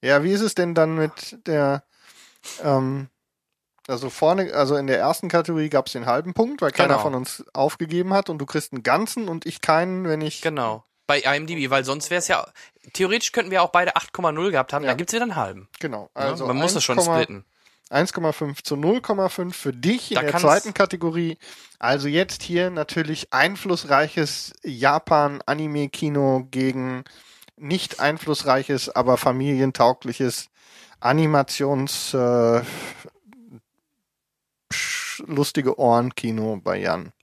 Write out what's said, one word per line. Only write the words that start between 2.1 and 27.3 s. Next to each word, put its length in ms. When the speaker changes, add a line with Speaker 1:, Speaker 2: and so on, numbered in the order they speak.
Speaker 1:
ähm, 440
also 220
vorne, 440
also 240
in 100
der 120
ersten 300
Kategorie 400
gab's 220
den 140
halben 280
Punkt, 280
weil 100
keiner 240
Speaker 2:
Genau. 80
Speaker 1:
von 120
uns 280
aufgegeben 600
hat 160
und 80
du 80
kriegst 280
einen 100
ganzen 440
und 180
ich 160
keinen, 460
wenn 140
ich 200
Speaker 2:
Genau. 420
Bei 140
I 40
M 120
D 80
B, 140
weil 140
sonst 280
wär's 180
ja, 180
theoretisch 400
könnten 180
wir 100
auch 100
beide 260
acht 160
Komma 180
null 200
gehabt 200
haben, 140
Speaker 1:
Ja. 60
Speaker 2:
dann 60
gibt's 140
wieder 120
einen 120
halben. 320
Speaker 1:
Genau, 340
Speaker 2:
Ja, 60
Speaker 1:
also 260
Speaker 2:
man 80
muss 180
das 120
schon 120
Speaker 1:
eins, 100
Speaker 2:
splitten. 360
Speaker 1:
eins 240
Komma 180
fünf 320
zu 140
null 240
Komma 260
fünf 300
für 160
dich 380
in 40
Speaker 2:
Da 60
Speaker 1:
der 100
Speaker 2:
kann's 120
Speaker 1:
zweiten 300
Kategorie. 640
Also 300
jetzt 340
hier 280
natürlich 640
einflussreiches 1200
Japan-Anime-Kino 1900
gegen 520